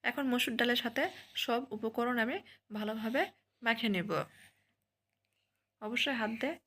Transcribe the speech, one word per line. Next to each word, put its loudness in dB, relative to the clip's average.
এখন 0
মসুর 2
ডালের 4
সাথে 0
সব 0
উপকরণ 0
আমি 0
ভালোভাবে -2
মাখিয়ে 2
নেব। 0
অবশ্যই 0
হাত 0
দিয়ে 0